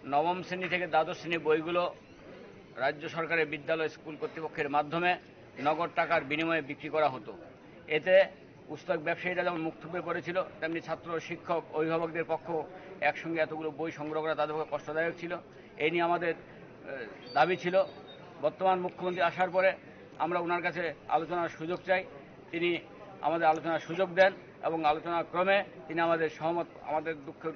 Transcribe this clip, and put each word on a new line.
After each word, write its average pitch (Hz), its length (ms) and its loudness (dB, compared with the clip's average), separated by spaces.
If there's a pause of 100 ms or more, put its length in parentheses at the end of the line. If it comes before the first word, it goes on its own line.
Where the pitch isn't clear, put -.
নবম 160 380 2
শ্রেণী 180 260 -4
থেকে 180 180 0
দ্বাদশ 160 320 2
শ্রেণীর 170 200 -2
বইগুলো 160 560 2 (800)
রাজ্য 151 320 0
সরকারের 160 380 2
বিদ্যালয় 156 420 0
স্কুল 156 280 -10
কর্তৃপক্ষের 156 520 -4
মাধ্যমে 156 500 2 (400)
নগদ 156 360 2
টাকার 165 300 2
বিনিময়ে 156 380 0
বিক্রি 147 260 -10
করা 151 200 4
হতো। 113 280 -6 (500)
এতে 180 380 6 (440)
পুস্তক 156 280 -2
ব্যবসায়ীরা 170 480 0
যেমন 175 160 0
মুখ 160 220 -2
থুবড়ে 170 200 -6
পড়েছিল, 170 400 -2 (180)
তেমনি 165 200 -2
ছাত্র, 160 400 -4
শিক্ষক, 165 420 -2 (100)
অভিভাবকদের 165 560 0
পক্ষ 165 240 -2 (480)
একসঙ্গে 156 400 0
এতগুলো 156 300 -2
বই 156 220 -6
সংগ্রহ 156 300 -4
করা 156 120 0
তাদের 151 200 0
পক্ষে 151 220 -2
কষ্টদায়ক 160 440 -2
ছিল। 170 160 -6 (400)
এই 151 140 2
নিয়ে 170 120 2
আমাদের, 170 320 2
আহ, - 1000 -12
দাবি 165 240 6
ছিল। 180 280 4 (580)
বর্তমান 185 380 4
মুখ্যমন্ত্রী 180 420 -2
আসার 175 280 2
পরে 185 260 4 (420)
আমরা 170 200 2
ওনার 175 240 0
কাছে 165 320 -2 (140)
আলোচনার 165 400 0
সুযোগ 165 380 -4
চাই, 185 180 4 (460)
তিনি 170 280 0 (420)
আমাদের 165 280 4
আলোচনার 160 300 2
সুযোগ 175 360 -2
দেন 190 180 8 (300)
এবং 160 220 0
আলোচনা 160 380 2
ক্রমে 185 420 2 (240)
তিনি 160 120 -2
আমাদের 165 300 4
সহমত, 165 360 -2 (160)
আমাদের 156 420 -4
দুঃখ 151 180 -14 (140)